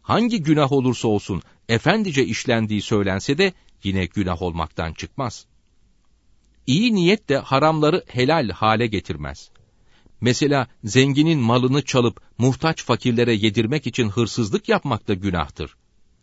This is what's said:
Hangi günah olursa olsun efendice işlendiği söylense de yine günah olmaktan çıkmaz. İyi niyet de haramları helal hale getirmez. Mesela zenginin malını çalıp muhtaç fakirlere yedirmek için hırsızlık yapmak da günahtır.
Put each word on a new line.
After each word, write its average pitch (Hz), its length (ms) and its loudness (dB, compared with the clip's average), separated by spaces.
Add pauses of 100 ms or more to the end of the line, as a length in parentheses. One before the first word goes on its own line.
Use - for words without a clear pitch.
Hangi 214 420 0
günah 147 280 2
olursa 127 360 0
olsun 101 340 -2 (280)
efendice 147 560 0
işlendiği 110 560 -2
söylense 98 560 -2
de 190 160 0 (300)
yine 95 220 -2
günah 90 360 -4
olmaktan 82 520 -6
çıkmaz. - 520 -10 (1200)
İyi 214 280 2
niyet 180 340 2
de 135 80 2
haramları 151 720 2
helal 131 420 0
hale 110 380 0
getirmez. 76 640 -8 (720)
Mesela 131 460 0 (160)
zenginin 139 560 2
malını 127 420 2
çalıp 120 400 0 (160)
muhtaç 131 460 0
fakirlere 120 500 0
yedirmek 110 540 0
için 117 220 -2
hırsızlık 113 600 -2
yapmak 143 380 -2
da 110 60 0
günahtır. 90 600 -4 (480)